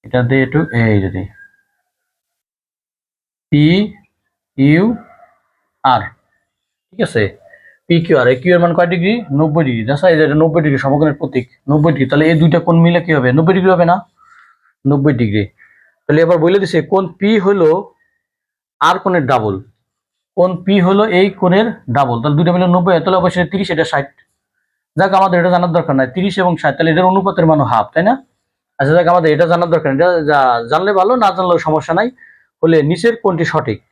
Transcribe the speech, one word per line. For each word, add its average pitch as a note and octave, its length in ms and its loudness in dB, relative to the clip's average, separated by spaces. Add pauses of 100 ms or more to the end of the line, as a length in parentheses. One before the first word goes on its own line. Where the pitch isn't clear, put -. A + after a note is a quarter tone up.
এটা B2 200 -4
দিয়ে C3 200 0
একটু C3+ 160 -2 (180)
এই A2 240 2
যদি F#2+ 220 -6 (2250)
পিকিউআর, D#3 1300 0 (2000)
ঠিক G3 180 -10
আছে? A2+ 220 -2 (680)
পিকিউআর, E3 380 2
এই B2+ 100 2
কিউ F3+ 160 -2
এর F3 80 2
মান E3+ 120 0
কয় E3+ 160 0
ডিগ্রি? F3+ 240 -2 (180)
নব্বই D#3 320 -2
ডিগ্রি। A#2 220 -2
আচ্ছা, C#3+ 240 -2
এই D#3+ 80 4
যে D#3 60 2
এটা D3 140 0
নব্বই D#3+ 240 0
ডিগ্রি C#3+ 180 0
সমকোণের D3 360 0
প্রতীক, C3 300 -6 (220)
নব্বই D3+ 240 2
ডিগ্রি। C3 180 -2
তাহলে D3+ 160 0
এই E3 140 2
দুইটা E3 200 2
কোণ E3+ 200 0
মিলে E3+ 220 2
কি F3 120 -6
হবে? B2+ 180 0
নব্বই D#3+ 240 2
ডিগ্রি F#3 160 2
হবে F3 140 2
না? F3 100 2 (920)
নব্বই C#3+ 280 0
ডিগ্রি। G#2+ 300 -2 (640)
তাহলে D3+ 120 2
এবার E3+ 160 2
বলে F3 220 2
দিছে F3+ 220 -2
কোণ F#3+ 220 -2 (100)
পি G3+ 160 -2 (100)
হলো F#3 300 0 (1120)
আর E3+ 180 2
কোণের F3+ 260 -2
ডাবল। A2 300 -2 (840)
কোণ F#3 140 2 (100)
পি G3 180 0
হলো F#3+ 300 2
এই F#3 200 2
কোণের F#3+ 380 0 (220)
ডাবল। B2 280 -2
তাহলে C#3+ 200 -2
দুইটা E3+ 140 0
মিলে F3+ 160 0
নব্বই F3+ 260 2
হয়, D#3+ 100 0
তাহলে F#3 140 0
অবশ্যই F3+ 320 -2
তিরিশ, G3 200 -6
এটা D#3+ 160 -2
ষাট। C#3 240 -6 (880)
যাক, F#3+ 160 0
আমাদের F#3+ 240 2
এটা F3 140 0
জানার F3 200 0
দরকার D#3+ 240 0
নাই, C3 140 -2
তিরিশ F#3 280 -4
এবং F3+ 200 0
ষাট, D3+ 180 -2
তাহলে E3 160 0
এটার F3 140 2
অনুপাতের F#3+ 400 0
মানও D#3 200 2
হাফ, A2+ 260 -2
তাই E3 120 -2
না? A3+ 100 2 (680)
আচ্ছা, C#3 140 0
যাক, E3+ 140 4
আমাদের E3+ 240 2
এটা D#3+ 160 2
জানার E3+ 220 0
দরকার D#3 180 0
নেই, C3+ 100 -2
এটা F3 120 2 (140)
জা-, C3+ 440 2
জানলে F3 260 -2
ভালো, G3 220 2
না A3 160 2
জানলেও F3 280 0
সমস্যা D#3 340 -2
নাই। G#3 140 -2 (560)
হলে E3 200 2
নিচের E3+ 340 -2
কোণটি E3+ 280 -2
সঠিক। B2+ 340 -4 (120)